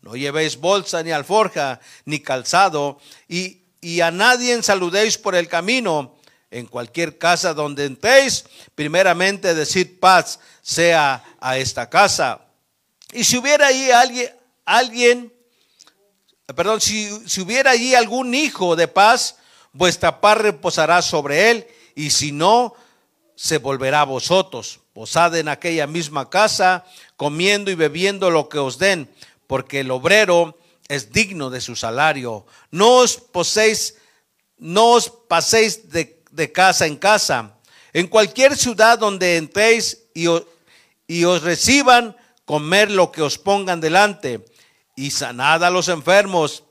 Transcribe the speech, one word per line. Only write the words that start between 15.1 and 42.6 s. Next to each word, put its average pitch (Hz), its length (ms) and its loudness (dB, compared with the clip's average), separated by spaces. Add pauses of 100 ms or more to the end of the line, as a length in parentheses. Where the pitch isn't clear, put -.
perdón, 202 240 -2
si, 208 480 -6
si 190 140 -6
hubiera 254 300 0
allí 247 240 2
algún 240 400 0
hijo 185 400 -2
de 165 120 2
paz, 220 500 2 (360)
vuestra 170 480 -2
paz 214 160 4
reposará 175 640 0
sobre 156 480 0
él, 233 180 -2 (280)
y 147 160 -6
si 147 200 -2
no, 208 440 0 (600)
se - 220 -4
volverá 135 440 -2
a 143 40 2
vosotros. 135 720 -4 (140)
Posad 165 420 -2
en 156 120 -4
aquella 156 400 -4
misma 151 420 -8
casa, 185 560 0 (320)
comiendo 190 540 -2
y 180 40 -4
bebiendo 180 540 -2
lo 151 200 0
que 147 80 -8
os 131 200 -6
den, 175 360 -2 (340)
porque 135 340 -6
el 131 100 -6
obrero 170 680 2 (300)
es 120 240 -8
digno 185 380 -4
de 127 120 -10
su 120 140 -12
salario. 123 720 -4 (260)
No 220 240 4
os 247 220 4
poséis, 214 800 -2 (600)
no 208 340 2
os 240 180 2
paséis - 800 -2
de, 160 420 -8
de 147 200 -6
casa 185 360 2
en 147 100 -8
casa. 156 600 -2 (360)
En 175 140 -2
cualquier 240 500 2
ciudad 226 420 2
donde 185 380 0
entréis 214 760 0
y 165 140 -4
o-, 170 180 0 (600)
y 170 180 -2
os 170 200 2
reciban, 240 760 2 (280)
comer 165 440 0